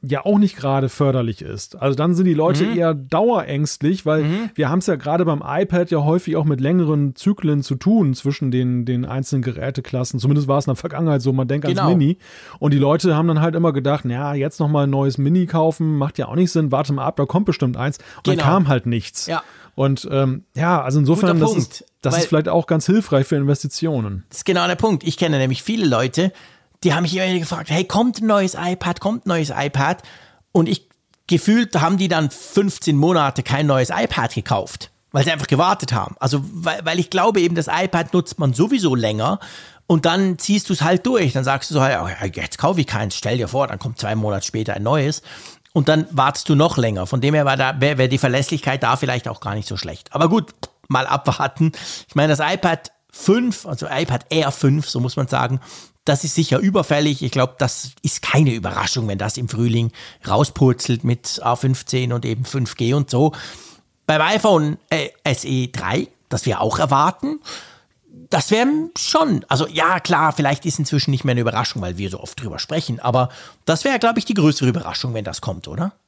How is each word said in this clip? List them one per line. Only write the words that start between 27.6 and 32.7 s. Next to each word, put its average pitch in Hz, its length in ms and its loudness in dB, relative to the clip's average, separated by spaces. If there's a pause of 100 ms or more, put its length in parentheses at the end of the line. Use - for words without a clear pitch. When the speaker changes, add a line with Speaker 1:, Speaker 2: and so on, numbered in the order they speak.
Speaker 2:
„Hey, 170 140 0
kommt 220 360 0
ein 220 60 -2
neues 202 340 2
iPad, 180 400 -4
kommt 220 240 -4
ein 196 60 -2
neues 160 260 0
iPad?“ 143 460 -2 (500)
Und 165 160 4
ich, - 180 -2 (400)
gefühlt 214 540 2
haben 170 160 2
die 190 120 0
dann 160 200 2
fünfzehn - 680 0